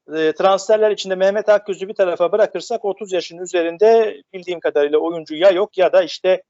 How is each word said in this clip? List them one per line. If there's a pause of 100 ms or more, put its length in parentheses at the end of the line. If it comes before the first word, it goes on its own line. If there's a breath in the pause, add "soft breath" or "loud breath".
(160)
E,
transferler
içinde
Mehmet
Akgüz'ü
bir
tarafa
bırakırsak
otuz
yaşın
üzerinde (100)
bildiğim
kadarıyla
oyuncu
ya
yok
ya
da
işte